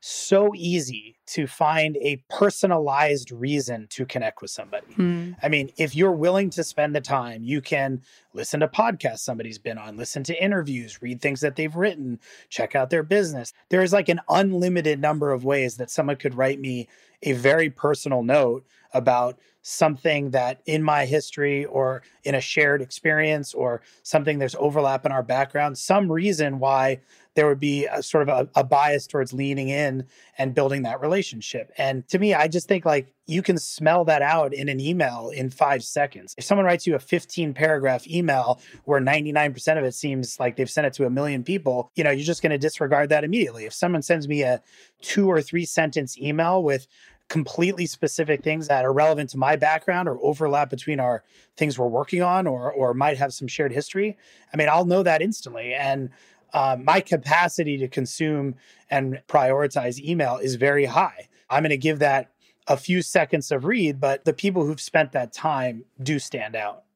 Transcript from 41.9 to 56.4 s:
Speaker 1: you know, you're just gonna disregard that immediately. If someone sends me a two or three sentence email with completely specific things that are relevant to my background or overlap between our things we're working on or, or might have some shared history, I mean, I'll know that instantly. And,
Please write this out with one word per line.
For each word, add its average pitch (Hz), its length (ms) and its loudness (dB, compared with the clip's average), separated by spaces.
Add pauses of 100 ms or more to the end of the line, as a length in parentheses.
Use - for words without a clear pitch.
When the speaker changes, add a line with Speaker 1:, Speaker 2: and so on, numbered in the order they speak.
Speaker 1:
you 165 100 0
know, 147 60 4
you're 139 140 0
just 165 160 -2
gonna 156 160 0
disregard 143 520 0
that 151 160 2
immediately. 151 420 -2
If 107 80 -12
someone 175 280 0
sends 156 260 0
me 147 140 0
a 123 200 0 (400)
two 196 260 2
or 165 140 4
three 170 240 -4
sentence 151 500 -2
email 165 460 0
with 139 240 0 (420)
completely 175 580 -2
specific 151 580 -2
things 156 240 -2
that 135 160 2
are 135 80 2
relevant 147 360 2
to 135 80 -10
my 135 200 2
background 160 520 0
or - 140 -2
overlap 143 480 0
between 139 300 -4
our 123 240 0 (320)
things 147 200 0
we're 123 120 0
working 143 340 0
on 180 240 2
or, 131 260 -4
or 127 220 0
might 139 240 2
have 135 160 -2
some 131 140 -10
shared 139 240 -2
history, 196 440 -4 (380)
I - 20 -4
mean, 151 120 2
I'll 165 160 4
know 180 180 4
that 165 180 4
instantly. 135 540 -4
And, 135 360 -2 (420)